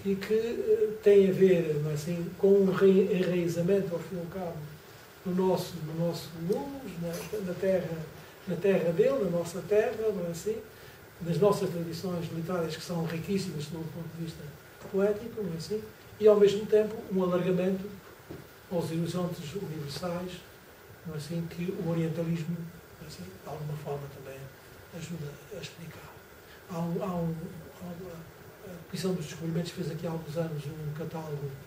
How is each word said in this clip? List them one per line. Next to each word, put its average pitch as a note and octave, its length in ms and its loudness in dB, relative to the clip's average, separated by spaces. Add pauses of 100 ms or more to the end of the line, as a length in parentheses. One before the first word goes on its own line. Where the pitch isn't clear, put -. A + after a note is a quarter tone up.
e G3 100 2
que, G#3 200 0
eh, A3 540 2 (140)
tem G3 260 10
a F#3 40 4
ver, E3 500 6
não D3+ 80 0
é D3+ 40 -2
assim, E3+ 320 -4 (120)
com G3 100 6
um G3 240 8
re-, F#3+ 400 8
enraizamento, F3 800 2
ao E3 60 -2
fim - 160 -8
e - 20 -4
ao E3 80 -6
cabo, E3+ 300 -6 (720)
no F3+ 80 0
nosso, F#3 400 2 (120)
no E3 200 -2
nosso - 240 -4 (100)
mundo, C#4 400 -2 (220)
na, F3+ 440 -6
na F3 80 -4
terra, E3+ 440 2 (500)
na E3+ 80 -2
terra F3 360 4
dele, A#3 320 4
na E3+ 60 0
nossa E3+ 380 -2
terra, A3 460 4
não F3 120 -4
é E3+ 40 -4
assim? G#3 260 -4 (640)
Nas E3 180 0
nossas G3 320 4
tradições E3+ 640 -4
literárias, E3 400 -4
que - 80 -10
são E3+ 220 -4
riquíssimas E3 600 -4
do E3 120 -8
ponto D#3+ 380 -8
de E3 80 -6
vista - 180 -10 (480)
poético, G#3 520 0
não E3+ 100 -4
é E3 40 -6
assim? G#3 240 -4 (380)
E, G#3 80 6
ao G#3 140 10
mesmo G3+ 260 6
tempo, G#3+ 300 4 (160)
um F#3 100 2
alargamento F3+ 640 2 (840)
aos E3 160 -2
horizontes E3 680 -2
universais, F3 800 -6 (720)
não D#3 80 -8
é D3+ 40 -6
assim? E3+ 320 -4
Que F3 220 -4 (120)
o E3 60 0
orientalismo, E3 680 -2 (420)
não E3+ 60 -16
é - 20 -14
assim? E3+ 160 -14
De - 260 -14
alguma D3+ 360 -6
forma C#3 180 -6 (140)
também C3+ 220 -14 (580)
ajuda D#3 340 -8 (260)
a E3+ 40 -10
explicar. - 520 -14 (580)
Há E3+ 100 -6
um, E3+ 220 -2
há G3+ 40 -4
um, E3 280 -2 (460)
há F3+ 40 -12
uma, E3+ 480 -12 (340)
a F3 240 -14
Comissão F#3 240 -2
dos D3+ 120 -6
Descobrimentos E3 460 -4
fez D#3+ 180 -6
aqui E3 160 -8
há E3 40 -4
alguns D#3+ 260 -8
anos D#3+ 300 -4
um D3+ 320 -8
catálogo D#3 520 -8 (160)